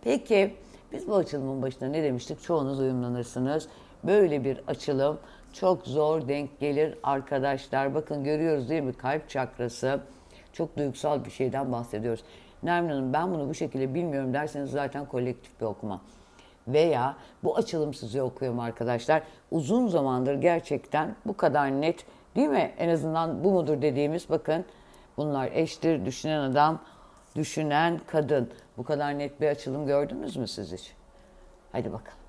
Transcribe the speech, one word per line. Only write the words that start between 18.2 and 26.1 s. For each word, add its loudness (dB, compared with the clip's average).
okuyorum -2
arkadaşlar. 0
Uzun 2
zamandır 2
gerçekten 0
bu -4
kadar 4
net, 0
değil 4
mi? 2
En 0
azından 0
bu 6
mudur 2
dediğimiz, 0
bakın 0
bunlar 0
eştir, 0
düşünen -2